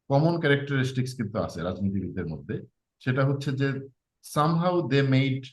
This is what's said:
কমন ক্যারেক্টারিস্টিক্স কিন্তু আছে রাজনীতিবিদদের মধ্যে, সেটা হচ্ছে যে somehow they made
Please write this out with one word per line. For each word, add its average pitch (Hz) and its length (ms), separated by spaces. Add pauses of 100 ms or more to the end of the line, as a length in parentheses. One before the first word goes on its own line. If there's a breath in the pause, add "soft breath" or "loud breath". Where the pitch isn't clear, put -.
কমন 160 300
ক্যারেক্টারিস্টিক্স 139 760
কিন্তু 107 240
আছে 85 240
রাজনীতিবিদদের 92 640
মধ্যে, 78 380 (380)
সেটা 135 220
হচ্ছে 143 260
যে 135 200 (640)
somehow 165 540
they 139 220
made 131 420